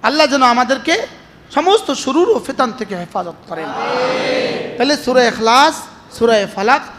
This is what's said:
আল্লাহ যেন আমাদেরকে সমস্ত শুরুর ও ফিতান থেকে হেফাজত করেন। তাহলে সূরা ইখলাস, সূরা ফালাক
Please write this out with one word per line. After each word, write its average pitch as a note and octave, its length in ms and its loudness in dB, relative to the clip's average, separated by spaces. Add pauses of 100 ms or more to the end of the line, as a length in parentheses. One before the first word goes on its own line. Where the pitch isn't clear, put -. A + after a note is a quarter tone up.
আল্লাহ D4 240 2
যেন C4 160 2
আমাদেরকে B3+ 640 2 (440)
সমস্ত F#4 400 2
শুরুর C4+ 380 0
ও G4+ 100 2
ফিতান B3+ 320 -2
থেকে G3+ 240 -8
হেফাজত F3 400 -8 (120)
করেন। D#3+ 220 -10 (1080)
তাহলে C#4 200 2
সূরা B3+ 300 2
ইখলাস, B3 540 2 (380)
সূরা A3+ 360 2
ফালাক A#3+ 260 0 (180)